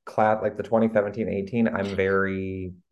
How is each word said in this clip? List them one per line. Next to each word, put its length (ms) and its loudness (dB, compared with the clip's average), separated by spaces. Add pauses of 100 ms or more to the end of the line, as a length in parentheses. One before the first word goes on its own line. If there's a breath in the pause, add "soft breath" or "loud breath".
class, 380 2
like 140 -2
the 80 -8
twenty 280 2
seventeen 360 0
eighteen, 400 0
I'm 260 -2
very 800 0 (180)